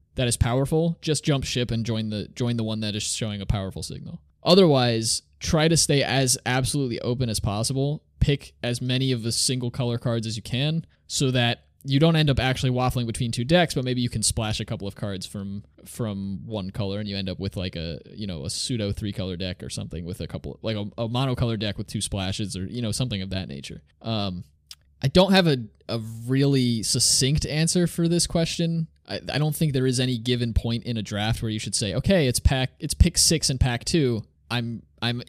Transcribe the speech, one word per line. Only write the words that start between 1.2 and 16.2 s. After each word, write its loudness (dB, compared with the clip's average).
jump 2
ship -2
and -2
join -2
the, -4
join 0
the -2
one -4
that -4
is -4
showing -4
a -8
powerful -2
signal. -12
Otherwise, 6
try 2
to 6
stay 4
as 2
absolutely 0
open 0
as -2
possible. -2
Pick 2
as -2
many 2
of -2
the 0
single 0
color -2
cards -2
as -4
you -8
can -2
so 0
that 2
you 2
don't 6
end 4
up 2
actually 0
waffling 0
between -2
two -4
decks, 4
but -2
maybe 0
you 0
can -4
splash -2
a -6
couple -6
of -8
cards -6
from, -10
from -6